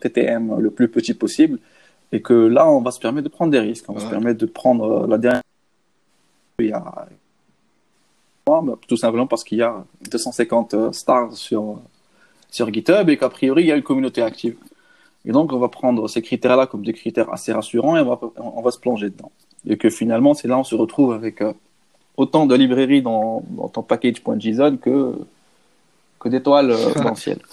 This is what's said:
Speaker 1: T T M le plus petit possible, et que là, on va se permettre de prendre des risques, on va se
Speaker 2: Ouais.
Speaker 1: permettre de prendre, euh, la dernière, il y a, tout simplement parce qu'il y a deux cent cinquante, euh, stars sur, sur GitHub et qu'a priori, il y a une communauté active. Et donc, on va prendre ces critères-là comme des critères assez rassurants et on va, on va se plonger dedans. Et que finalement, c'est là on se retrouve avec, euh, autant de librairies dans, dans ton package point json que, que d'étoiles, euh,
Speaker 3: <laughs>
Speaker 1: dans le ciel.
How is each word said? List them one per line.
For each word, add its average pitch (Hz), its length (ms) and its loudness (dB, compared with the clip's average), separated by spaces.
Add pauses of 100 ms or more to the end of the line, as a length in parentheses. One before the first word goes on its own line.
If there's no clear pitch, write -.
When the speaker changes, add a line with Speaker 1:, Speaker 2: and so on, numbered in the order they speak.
Speaker 1:
T 123 80 -4
T 120 140 0
M 117 360 -2
le 113 120 0
plus - 160 2
petit - 260 -2
possible, 147 460 0 (520)
et 107 100 -2
que - 120 2
là, 120 360 6
on 139 120 6
va 120 100 -4
se - 80 -14
permettre 139 260 -4
de 151 80 -10
prendre 165 180 0
des 135 80 4
risques, 110 280 -4
on 101 60 -12
va 104 60 -10
se 104 60 -8
Speaker 2:
Ouais. 113 60 -8
Speaker 1:
permettre 110 280 -2
de 113 80 -2
prendre, 113 560 0
euh, - 40 -2
la 110 100 2
dernière, 113 260 0 (1120)
il 113 120 0
y 107 40 -6
a, - 340 -12 (1800)
tout 117 100 0
simplement 117 300 0
parce - 160 -4
qu'il 107 160 -4
y - 20 2
a 113 240 -4 (240)
deux 120 80 -6
cent 123 140 -6
cinquante, 117 420 -2
euh, 113 180 0
stars 120 420 0
sur, 107 440 -6 (720)
sur 113 240 -4
GitHub 175 360 2
et 147 60 4
qu'a 135 140 -2
priori, 135 340 2
il 175 40 4
y 156 40 4
a 147 40 2
une 139 80 0
communauté 131 400 -2
active. 113 340 -6 (640)
Et - 80 -6
donc, 143 220 2
on 123 60 -2
va 123 80 2
prendre 117 400 -2
ces 110 160 -4
critères-là 127 420 2
comme 104 180 -12
des 113 100 -6
critères - 380 -4
assez - 220 -8
rassurants 117 420 0
et 165 40 4
on 143 60 4
va, 123 140 -2 (180)
on 117 240 -12
va 123 100 2
se - 80 -12
plonger 104 320 -2
dedans. - 200 -20 (360)
Et 104 100 0
que 110 140 2
finalement, 120 420 2
c'est 147 140 -4
là 123 100 0
on 135 60 0
se 123 100 -6
retrouve 120 400 0
avec, 107 300 -6
euh, 107 100 -2 (640)
autant 147 300 2
de 127 80 4
librairies 131 480 2
dans, 113 460 -4
dans - 180 -8
ton - 160 -10
package 120 400 -2
point 113 160 -4
json 123 420 0
que, 127 320 0 (1080)
que 117 100 -4
d'étoiles, 131 420 4
euh, 113 220 2
Speaker 3:
<laughs> 151 100 -2
Speaker 1:
dans 117 60 2
le 110 60 -6
ciel. - 220 -8 (160)